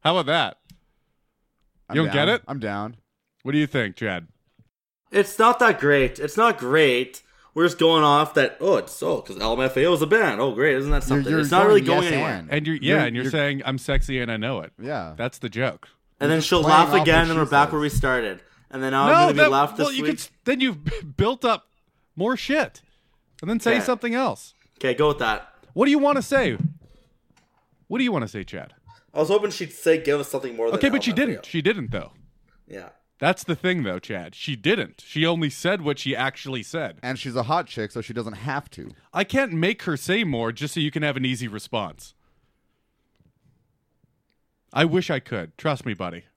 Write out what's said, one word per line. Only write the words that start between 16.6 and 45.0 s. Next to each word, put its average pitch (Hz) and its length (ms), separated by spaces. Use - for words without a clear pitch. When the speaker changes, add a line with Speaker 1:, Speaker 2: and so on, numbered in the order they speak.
Speaker 2:
playing 156 140
Speaker 3:
laugh 165 100
Speaker 2:
off 147 60
what - 80
Speaker 3:
again, 160 220
and 165 80
Speaker 2:
she 165 60
Speaker 3:
we're 156 80
back 143 220
Speaker 2:
says. 151 60
Speaker 3:
where 151 80
we 147 80
started. 123 520
And 131 100
then 131 120
now 135 120
Speaker 1:
No, 294 80
Speaker 3:
I'm 330 140
gonna 302 60
Speaker 1:
that, 302 100
Speaker 3:
be 302 80
laughed - 260
this - 80
Speaker 1:
well, 277 80
you 196 80
Speaker 3:
week. 151 120
Speaker 1:
could - 60
s-, - 120
then 262 160
you've 226 180
<laughs> 151 180
built 240 280
up 226 220
more 214 200
shit. - 460
And 160 100
then 226 100
say 233 160
Speaker 3:
Okay. 240 80
Speaker 1:
something 240 320
else. 240 400
Speaker 3:
Okay, 127 160
go 151 140
with 143 100
that. 110 340
Speaker 1:
What 214 120
do 277 60
you 294 80
wanna 277 240
say? 214 340
What 208 120
do 262 40
you 247 80
wanna 131 160
say, 98 160
Chad? - 300
Speaker 3:
I 147 60
was 151 100
hoping 202 220
she'd 165 200
say, 160 300
"Give 143 180
us 139 100
something 127 260
more 113 120
than 147 100
Speaker 1:
Okay, 277 120
but 254 140
she 240 80
Speaker 3:
L 165 80
M - 20
F - 20
A - 0
O." 285 120
Speaker 1:
didn't. - 100
She 165 160
didn't, 151 300
though. 101 200
Speaker 3:
Yeah. 95 220
Speaker 1:
That's 180 240
the 170 120
thing, 180 280
though, 92 160
Chad. 90 360
She 147 200
didn't. 127 520
She 156 180
only 165 240
said 180 320
what 143 180
she 131 160
actually 131 480
said. 120 400
Speaker 2:
And 127 140
she's 123 180
a 123 80
hot 127 240
chick, 107 240
so 117 100
she 107 100
doesn't 113 220
have 135 380
to. 58 200
Speaker 1:
I 185 100
can't 254 300
make 175 300
her 165 120
say 190 280
more 117 280
just 143 220
so 175 60
you 147 120
can 151 120
have 147 120
an 131 100
easy 127 220
response. 101 680
I 147 120
wish 170 240